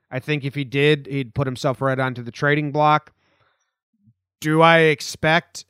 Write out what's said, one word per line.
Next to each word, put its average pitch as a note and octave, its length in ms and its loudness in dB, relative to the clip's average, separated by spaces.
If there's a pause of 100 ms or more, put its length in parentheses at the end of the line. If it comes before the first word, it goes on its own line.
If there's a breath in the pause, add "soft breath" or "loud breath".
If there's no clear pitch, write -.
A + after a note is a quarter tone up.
I B2+ 100 -8
think D3 260 -6
if C3+ 100 -6
he C#3+ 80 -6
did, C#3 440 0
he'd C3+ 280 -6
put C#3 100 -2
himself C3 360 -4
right C3 180 -2
onto B2+ 220 -4
the A#2 100 -12
trading D3 400 -2
block. D3+ 400 2 (1300)
Do D#3 220 2
I E3 180 8
expect D#3+ 920 0